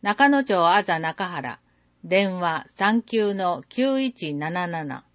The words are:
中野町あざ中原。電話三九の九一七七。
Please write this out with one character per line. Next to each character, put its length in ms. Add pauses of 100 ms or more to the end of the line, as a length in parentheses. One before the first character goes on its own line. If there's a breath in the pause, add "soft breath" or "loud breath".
中 220
野 160
町 200
あ 200
ざ 160
中 260
原。 320 (460)
電 340
話 300
三 340
九 320
の 340
九 320
一 340
七 340
七。 360 (100)